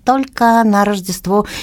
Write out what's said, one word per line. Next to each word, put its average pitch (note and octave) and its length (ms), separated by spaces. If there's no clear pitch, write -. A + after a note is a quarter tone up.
только A#3 580
на G3+ 220
Рождество, G3 600